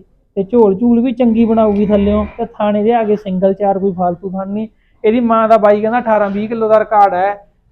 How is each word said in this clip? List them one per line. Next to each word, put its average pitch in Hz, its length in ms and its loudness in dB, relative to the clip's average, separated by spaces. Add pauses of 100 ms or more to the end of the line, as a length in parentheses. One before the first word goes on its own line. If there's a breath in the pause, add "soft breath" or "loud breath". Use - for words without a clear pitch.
(360)
ਤੇ 196 80 -2
ਝੋਲ 208 320 2
ਝੂਲ 233 260 2
ਵੀ 262 100 -2
ਚੰਗੀ 233 340 2
ਬਣਾਊਗੀ 214 400 2
ਥੱਲਿਓਂ, 208 400 0
ਤੇ 226 200 -8
ਥਾਣੇ 208 380 -2
ਦੇ 226 100 2
ਆ 233 100 0
ਕੇ 208 120 0
ਸਿੰਗਲ 196 380 -2
ਚਾਰ, 196 260 -2
ਕੋਈ 190 140 -2
ਫਾਲਤੂ 175 360 -4
ਥਣ 190 180 -10
ਨਹੀਂ। 214 200 -8 (360)
ਇਹਦੀ 226 160 2
ਮਾਂ 226 300 0
ਦਾ 226 80 6
ਬਾਈ 208 240 2
ਕਹਿੰਦਾ 220 180 -2
ਅਠਾਰਾਂ 214 300 0
ਵੀਹ 208 200 -6
ਕਿਲੋ 226 180 -4
ਦਾ 214 120 0
ਰਿਕਾਰਡ 208 340 2
ਹੈ। 202 340 -4 (240)